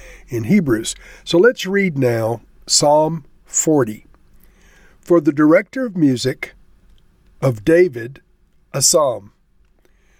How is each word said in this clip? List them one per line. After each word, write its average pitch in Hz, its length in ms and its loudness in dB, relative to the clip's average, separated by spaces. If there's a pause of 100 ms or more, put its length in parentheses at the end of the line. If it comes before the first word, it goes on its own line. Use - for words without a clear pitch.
(280)
in 113 160 -8
Hebrews. 131 500 -2 (300)
So - 120 -4
let's 208 300 2
read 185 320 -2
now 117 440 -2 (260)
Psalm 156 560 0 (200)
forty. 127 640 -2 (960)
For 170 200 0
the 151 120 -2
director 165 520 0
of 202 120 -8
music, 131 580 -2 (880)
of 113 220 -4
David, 139 580 0 (500)
a 139 80 -4
psalm. 127 520 2 (880)